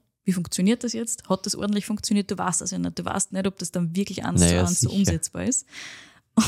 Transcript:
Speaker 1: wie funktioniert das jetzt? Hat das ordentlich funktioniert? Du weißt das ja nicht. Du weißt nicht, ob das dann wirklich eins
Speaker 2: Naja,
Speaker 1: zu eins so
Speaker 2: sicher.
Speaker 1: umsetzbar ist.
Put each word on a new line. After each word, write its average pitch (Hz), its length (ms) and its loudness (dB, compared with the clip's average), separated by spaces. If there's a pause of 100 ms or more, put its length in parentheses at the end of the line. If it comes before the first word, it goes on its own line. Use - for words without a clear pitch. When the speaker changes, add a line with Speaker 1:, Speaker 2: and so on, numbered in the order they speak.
(240)
Speaker 1:
wie 190 100 2
funktioniert 185 500 0
das 233 80 -4
jetzt? 226 380 -8
Hat 190 160 0
das 196 80 -2
ordentlich 208 320 -2
funktioniert? 208 440 0
Du 190 60 -2
weißt 180 240 -2
das 185 120 -6
ja 185 60 -4
nicht. 175 200 -2
Du 175 80 -6
weißt - 260 -2
nicht, 190 140 -2
ob 190 120 -2
das 180 140 -8
dann 170 240 0
wirklich 196 300 -2
eins 175 160 2
Speaker 2:
Naja, 90 220 6
Speaker 1:
zu - 40 2
eins 175 120 0
so - 100 2
Speaker 2:
sicher. 196 80 0
Speaker 1:
umsetzbar 175 460 0
ist. 240 220 0 (800)